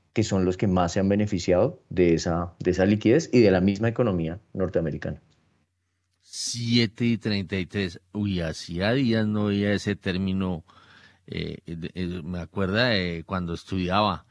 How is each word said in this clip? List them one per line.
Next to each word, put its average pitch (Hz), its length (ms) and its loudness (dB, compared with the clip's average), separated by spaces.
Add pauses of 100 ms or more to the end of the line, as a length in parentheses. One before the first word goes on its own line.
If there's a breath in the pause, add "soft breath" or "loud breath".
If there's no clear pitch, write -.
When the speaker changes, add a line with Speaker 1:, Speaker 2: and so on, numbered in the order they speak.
(140)
Speaker 1:
que 113 100 2
son 95 220 2
los 92 120 0
que 107 100 0
más 90 260 2
se 101 60 0
han 98 100 2
beneficiado 101 800 2
de 87 240 4
esa, 87 460 -2
de 90 120 0
esa 90 140 2
liquidez 107 480 2
y 127 60 6
de 107 100 8
la 92 120 4
misma 101 280 2
economía 90 500 -2 (140)
norteamericana. 82 680 -4 (1000)
Speaker 2:
Siete 117 840 0
y 117 120 2
treinta 98 400 -4
y 92 80 -4
tres. 95 340 -6 (140)
Uy, 101 280 -2
hacía 85 520 -2
días 113 320 2
no 107 200 0
veía 101 280 0
ese 98 220 -2
término. 95 680 -2 (640 soft breath)
Eh, 80 400 -8
de, 82 300 -10
eh, 87 280 -6
me 87 160 -8
acuerda 98 500 -2
de 90 360 -2
cuando 87 300 -4
estudiaba, 92 760 -2